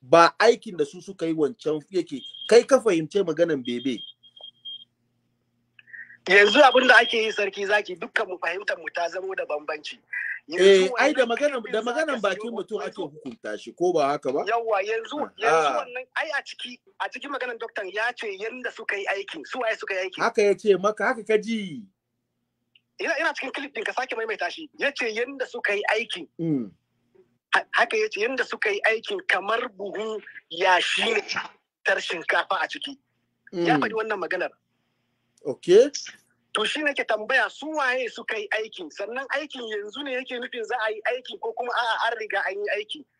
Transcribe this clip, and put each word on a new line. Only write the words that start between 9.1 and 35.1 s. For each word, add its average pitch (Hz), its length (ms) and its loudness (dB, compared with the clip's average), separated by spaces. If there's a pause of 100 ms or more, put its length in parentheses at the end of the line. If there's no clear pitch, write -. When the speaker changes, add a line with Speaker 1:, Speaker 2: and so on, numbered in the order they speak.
Speaker 2:
da 175 100 -6
bambanci. 151 520 -8 (500)
Yanzu 185 380 6
Speaker 1:
Eh, 185 40 -2 (100)
ai 285 140 4
da 262 120 4
Speaker 2:
wannan 233 40 -8
Speaker 1:
maganan, 262 320 0
Speaker 2:
clip 247 120 -10
Speaker 1:
da 220 80 0
Speaker 2:
din - 40 -8
za 247 60 -2
Speaker 1:
maganan 302 240 -2
Speaker 2:
ka 226 60 -6
Speaker 1:
bakin 196 200 -2
Speaker 2:
siyo 233 120 -8
Speaker 1:
mutum 208 280 -8
ake - 80 -8 (120)
Speaker 2:
wato 160 80 -6
Speaker 1:
hukunta 117 500 -12
shi, 113 140 -14
ko 175 200 0
ba 147 200 4
haka 143 200 -2
ba? 165 120 0
Speaker 2:
Yawwa, 220 400 0
yanzu, 226 400 -6
Speaker 1:
Ah. 196 40 -16 (120)
Speaker 2:
yanzu 254 360 4
wannan, 247 280 -6 (120)
ai 302 200 -4
a - 60 -2
ciki, - 340 -12 (220)
a 196 100 -4
cikin 254 220 -12
maganan 254 260 -6
doktan 226 360 -8
ya 220 200 -2
ce 233 140 -8 (100)
yanda 226 340 -8
suka - 260 -6
yi 202 100 -6
aikin, 196 380 -6
su - 140 -10
waye 220 180 0
suka 202 160 -8
yi 185 60 -2 (100)
aikin? 160 140 -6
Speaker 1:
Haka 226 180 2
ya 202 120 4
ce 196 240 4
maka, 202 280 0
haka 226 180 -2
ka 220 140 2
ji? 196 440 -2 (1160)
Speaker 2:
Ina, 269 200 -2
ina 320 140 -2
cikin 269 200 -8
clip 285 200 -10
din, 220 100 -8
ka 196 100 -4
sake 254 220 -4
maimaita 220 360 -4
shi. - 260 -14
Ya 277 140 -2
ce 254 180 -4
yanda 247 380 -4
suka 214 260 -4
yi 202 80 -2 (140)
aikin. 220 320 -6 (120)
Speaker 1:
Mm. 143 300 0 (840)
Speaker 2:
Ha-, 190 160 2
haka 226 260 2
ya 214 120 2
ce 202 120 -6
yanda 240 240 -2
suka 226 240 -4
yi 202 160 -2
aikin 220 320 0 (100)
kamar 220 500 0
buhu 202 440 -6 (300)
yashi 185 600 2
ne 208 80 2 (640)
tar 196 120 2
shinkafa - 640 -2
a - 60 -2
ciki. - 300 -10 (540)
Ya 175 260 2
Speaker 1:
Mm. - 40 2
Speaker 2:
faɗi 220 120 -2
wannan 220 260 -4
maganar. 180 300 -4 (960)